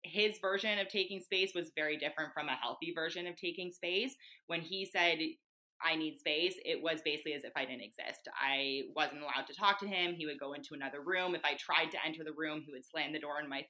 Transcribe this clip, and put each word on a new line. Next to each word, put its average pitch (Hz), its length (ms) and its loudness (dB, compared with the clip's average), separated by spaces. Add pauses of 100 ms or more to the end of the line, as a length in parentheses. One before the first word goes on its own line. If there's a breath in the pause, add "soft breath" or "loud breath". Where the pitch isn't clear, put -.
his 208 360 2
version 196 380 2
of 196 100 0
taking 190 340 0
space 190 340 2
was 170 200 -2
very 151 220 2
different 147 360 -2
from 151 160 0
a 131 60 2
healthy 127 400 -2
version 170 320 -2
of 175 80 -6
taking 180 360 -4
space. 190 440 0 (320 loud breath)
When 170 140 0
he 190 240 -4
said, 170 320 4 (640)
"I 165 140 4
need 156 240 -2
space," 165 440 2
it 160 200 0
was 160 200 0
basically 151 300 0
as 143 100 -4
if 120 120 -8
I 135 100 0
didn't 127 160 -6
exist. - 460 -10 (120)
I 135 440 2 (120)
wasn't 147 280 2
allowed 139 240 0
to 147 80 -12
talk 202 240 4
to 202 80 -2
him. 180 260 2
He 165 140 -4
would 143 120 -4
go 139 140 -4
into 151 220 -10
another 139 260 -4
room. 180 320 2
If 160 100 0
I 147 120 4
tried 165 360 4
to 143 140 -2
enter 160 180 -4
the 151 100 -6
room, 156 280 -2
he 143 100 -12
would 131 140 -12
slam 151 260 -2
the 156 80 -2
door 147 220 -2
in 151 80 -4
my 139 200 -4